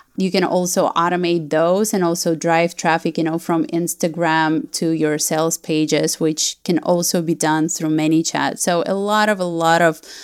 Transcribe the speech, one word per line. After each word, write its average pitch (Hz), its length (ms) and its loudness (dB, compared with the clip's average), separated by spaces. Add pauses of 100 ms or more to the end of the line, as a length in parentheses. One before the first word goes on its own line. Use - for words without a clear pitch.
(160)
you 185 160 0
can 185 140 2
also 180 460 0
automate 170 580 0
those 180 440 2
and 190 80 0
also 170 320 0
drive 165 440 0
traffic, 165 400 0
you 165 80 0
know, 160 120 -2
from 165 280 -2
Instagram 160 1040 -2
to 165 200 -2
your 151 260 0
sales 160 400 -2
pages, 156 640 0
which 160 420 -2
can 175 160 0
also 175 420 0
be 165 140 -2
done 156 320 0
through 160 220 -4
ManyChat. 156 680 0
So 175 280 0
a 190 80 -2
lot 208 340 0
of, 196 140 0
a - 20 -2
lot 165 380 2
of 160 180 4 (240)